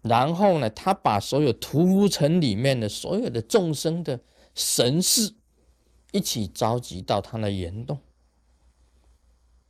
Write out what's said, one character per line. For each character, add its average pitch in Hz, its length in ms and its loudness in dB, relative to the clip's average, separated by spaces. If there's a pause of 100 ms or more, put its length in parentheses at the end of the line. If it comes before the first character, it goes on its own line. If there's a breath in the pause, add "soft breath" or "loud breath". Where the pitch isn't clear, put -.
然 123 340 2
后 185 240 4
呢， 113 100 0
他 - 240 -2
把 113 260 2
所 135 220 0
有 135 100 4
屠 160 360 0
夫 196 200 4
城 160 320 2
里 120 160 2
面 127 240 0
的 107 80 -2
所 180 320 -4
有 240 80 -4
的 120 140 -4
众 175 320 0
生 165 300 -4
的 131 180 -6 (320 soft breath)
神 - 480 0
识 214 320 0 (800)
一 196 100 0
起 107 260 -4
召 117 320 -2
集 95 220 -12
到 104 180 0
他 113 200 -8
的 104 120 -2
岩 95 320 -6
洞， 143 160 -8 (1700)